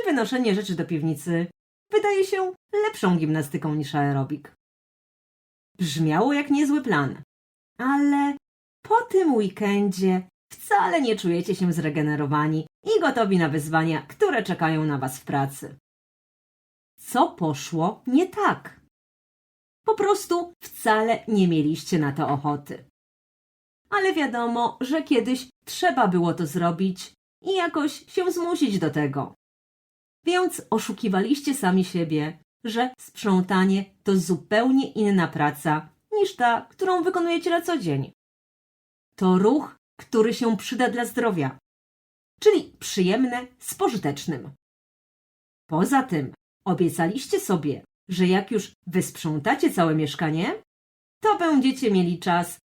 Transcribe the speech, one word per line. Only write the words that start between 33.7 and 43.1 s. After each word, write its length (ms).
to 140
zupełnie 760
inna 360
praca 600
niż 240
ta, 240
którą 420
wykonujecie 480
na 120
co 160
dzień. 340
To 220
ruch, 380
który 380
się 220
przyda 320
dla 160
zdrowia, 540
czyli 380
przyjemne 680